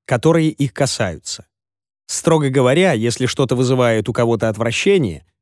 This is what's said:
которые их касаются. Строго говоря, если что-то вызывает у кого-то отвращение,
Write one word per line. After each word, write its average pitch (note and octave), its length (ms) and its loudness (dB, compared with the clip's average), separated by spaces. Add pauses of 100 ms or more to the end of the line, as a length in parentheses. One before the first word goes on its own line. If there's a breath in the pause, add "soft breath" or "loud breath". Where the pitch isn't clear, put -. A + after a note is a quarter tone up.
которые D#3 460 2
их C#3+ 240 -2
касаются. - 720 -4 (600)
Строго D#3 440 0
говоря, C#3 420 2
если A#2+ 320 -2
что-то B2+ 320 -2
вызывает B2 540 0
у - 20 -4
кого-то A#2 380 0
отвращение, A2+ 760 0 (180)